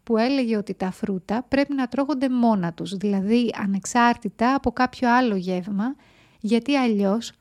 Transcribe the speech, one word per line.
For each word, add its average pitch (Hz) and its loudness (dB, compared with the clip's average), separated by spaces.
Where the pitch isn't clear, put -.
που 233 0
έλεγε 240 0
ότι 202 -6
τα 185 -6
φρούτα 202 -4
πρέπει 277 0
να 262 -2
τρώγονται 269 -2
μόνα 226 2
τους, 170 -8
δηλαδή 202 0
ανεξάρτητα 233 0
από 269 -2
κάποιο 254 0
άλλο 240 2
γεύμα, 190 -4
γιατί 233 0
αλλιώς 220 0